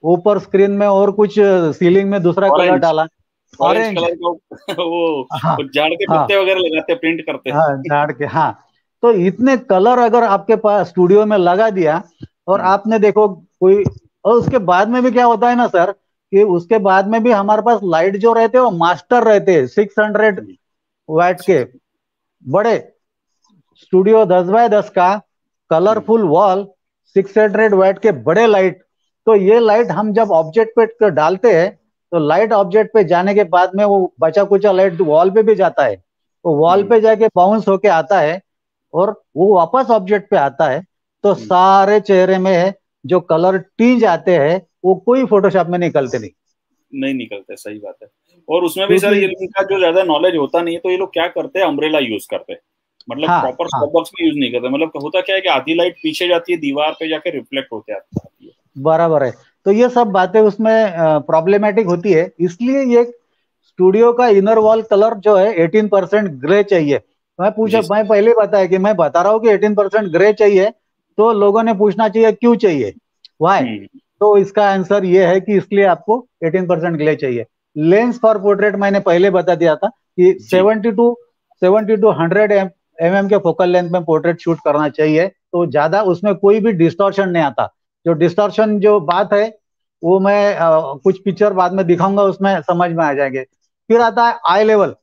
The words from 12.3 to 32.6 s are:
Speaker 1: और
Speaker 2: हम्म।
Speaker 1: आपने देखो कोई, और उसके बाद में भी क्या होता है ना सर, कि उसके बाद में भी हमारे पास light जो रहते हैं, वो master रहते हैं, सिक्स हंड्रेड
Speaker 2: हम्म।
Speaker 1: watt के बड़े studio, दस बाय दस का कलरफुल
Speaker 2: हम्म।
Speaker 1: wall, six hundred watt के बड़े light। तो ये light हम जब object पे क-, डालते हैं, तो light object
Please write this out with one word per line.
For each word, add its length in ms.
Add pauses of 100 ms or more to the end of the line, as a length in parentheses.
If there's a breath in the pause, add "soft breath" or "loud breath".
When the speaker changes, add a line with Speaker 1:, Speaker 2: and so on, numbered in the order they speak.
Speaker 1:
और 140
Speaker 2:
हम्म। 100
Speaker 1:
आपने 280
देखो 300
कोई, 540 (420)
और 80
उसके 240
बाद 320
में 140
भी 80
क्या 140
होता 240
है 60
ना 120
सर, 280 (360)
कि 120
उसके 340
बाद 300
में 160
भी 80
हमारे 300
पास 220
light 340
जो 160
रहते 240
हैं, 80
वो 60
master 520
रहते 300
हैं, 140
सिक्स 320
हंड्रेड 400
Speaker 2:
हम्म। 140 (560)
Speaker 1:
watt 320
के 260 (800)
बड़े 460 (840)
studio, 500
दस 200
बाय 240
दस 200
का 320 (480)
कलरफुल 500
Speaker 2:
हम्म। 100
Speaker 1:
wall, 380 (380)
six 320
hundred 360
watt 260
के 120
बड़े 360
light। 360 (420)
तो 100
ये 240
light 280
हम 260
जब 180
object 480
पे 60
क-, 240
डालते 420
हैं, 280 (320)
तो 80
light 340
object 400